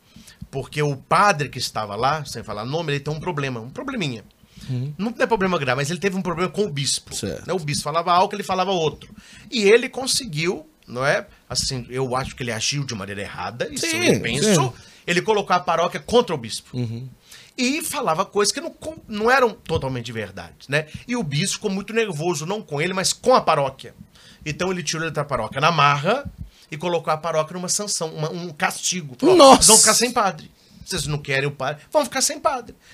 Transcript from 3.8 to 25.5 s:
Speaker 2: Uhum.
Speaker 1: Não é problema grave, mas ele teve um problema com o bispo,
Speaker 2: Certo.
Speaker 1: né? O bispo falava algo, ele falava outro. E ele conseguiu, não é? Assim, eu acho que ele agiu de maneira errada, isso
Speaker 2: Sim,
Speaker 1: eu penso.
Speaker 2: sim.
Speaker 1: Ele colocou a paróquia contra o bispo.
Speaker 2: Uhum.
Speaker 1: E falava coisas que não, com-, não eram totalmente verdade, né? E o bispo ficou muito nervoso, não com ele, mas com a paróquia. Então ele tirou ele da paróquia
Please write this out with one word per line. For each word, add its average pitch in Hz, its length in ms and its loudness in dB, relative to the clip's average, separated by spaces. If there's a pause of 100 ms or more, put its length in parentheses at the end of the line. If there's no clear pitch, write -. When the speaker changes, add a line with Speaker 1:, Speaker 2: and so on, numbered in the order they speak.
Speaker 2:
Uhum. 131 280 -4
Speaker 1:
Não 226 200 -4
é 262 80 2
problema 190 320 2
grave, 131 200 0
mas 143 120 -2
ele 175 100 -4
teve 185 180 -2
um 190 40 -2
problema 175 300 -2
com 208 140 -2
o 202 40 -4
bispo, 139 460 -6
Speaker 2:
Certo. 90 320 -6
Speaker 1:
né? 165 60 -2
O 190 60 -2
bispo 147 240 -4
falava 165 280 0
algo, 196 240 4
ele 202 80 -8
falava 185 280 -2
outro. 165 380 -2 (420)
E 233 120 -2
ele 240 260 8
conseguiu, 240 760 -4 (200)
não 123 180 -4
é? 196 200 0 (240)
Assim, 123 400 -4
eu 127 260 -2
acho 131 200 -4
que - 80 -8
ele 117 80 -4
agiu 127 320 -2
de 135 120 -6
maneira 98 260 -8
errada, 98 500 -6
isso 294 160 -4
Speaker 2:
Sim, 330 180 -2
Speaker 1:
eu 190 160 6
penso. 143 340 2
Speaker 2:
sim. 135 160 2 (360)
Speaker 1:
Ele 175 160 2
colocou 202 320 2
a 180 40 4
paróquia 170 400 -2
contra 233 360 2
o - 20 -4
bispo. 113 400 -10
Speaker 2:
Uhum. 120 300 -6 (500)
Speaker 1:
E 269 260 0
falava 202 420 0
coisas 202 280 0
que - 80 -6
não, 330 80 -8
com-, - 280 -14 (100)
não 220 220 0
eram 254 220 6
totalmente 131 600 -4
verdade, 92 420 -10 (160)
né? 151 160 0 (220)
E 247 80 -4
o 240 80 -2
bispo - 320 -2
ficou - 160 -4
muito 196 220 -6
nervoso, 175 520 -2
não 202 160 -6
com 147 200 -8
ele, 185 120 -2
mas 185 180 0
com - 240 2
a 214 60 6
paróquia. 139 520 0 (520)
Então 151 260 -2
ele 175 120 -4
tirou 160 200 -4
ele 160 80 -4
da 147 140 -4
paróquia 117 340 -4